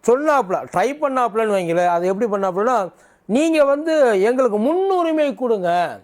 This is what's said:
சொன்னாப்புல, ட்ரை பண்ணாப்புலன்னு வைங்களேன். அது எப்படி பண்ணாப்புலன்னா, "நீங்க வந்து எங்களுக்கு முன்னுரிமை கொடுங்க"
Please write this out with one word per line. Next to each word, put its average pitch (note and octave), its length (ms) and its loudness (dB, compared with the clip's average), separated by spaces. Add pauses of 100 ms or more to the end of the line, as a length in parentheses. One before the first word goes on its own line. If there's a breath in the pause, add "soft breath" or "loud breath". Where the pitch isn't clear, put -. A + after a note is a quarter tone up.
சொன்னாப்புல, B3+ 520 2 (140)
ட்ரை G3 220 0
பண்ணாப்புலன்னு A#3+ 600 -2
வைங்களேன். F3 320 0
அது F3 200 0
எப்படி G3 240 0
பண்ணாப்புலன்னா, G3 580 -2 (360 soft breath)
"நீங்க D4+ 400 2
வந்து C#4+ 560 2
எங்களுக்கு A#3 380 2
முன்னுரிமை D#4+ 760 0
கொடுங்க" F3 680 -2